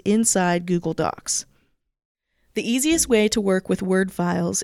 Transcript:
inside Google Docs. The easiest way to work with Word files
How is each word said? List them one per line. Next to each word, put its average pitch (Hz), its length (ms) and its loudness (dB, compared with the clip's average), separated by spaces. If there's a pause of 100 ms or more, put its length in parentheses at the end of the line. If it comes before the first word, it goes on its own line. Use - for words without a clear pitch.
inside 185 640 2
Google 175 260 -2
Docs. - 520 -4 (1080)
The 214 160 -4
easiest 262 400 0
way 214 200 4
to 214 120 -2
work 190 280 0
with 185 120 0
Word 185 300 0
files 175 520 -2